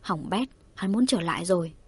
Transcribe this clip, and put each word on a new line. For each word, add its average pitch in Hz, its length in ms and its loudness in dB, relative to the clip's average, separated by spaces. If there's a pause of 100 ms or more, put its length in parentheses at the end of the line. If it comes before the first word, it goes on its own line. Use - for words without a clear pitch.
Hỏng 160 300 -6
bét, 233 180 -2 (260)
hắn 196 180 -2
muốn 240 140 4
trở 233 140 2
lại 170 240 -2
rồi. 175 280 2 (160)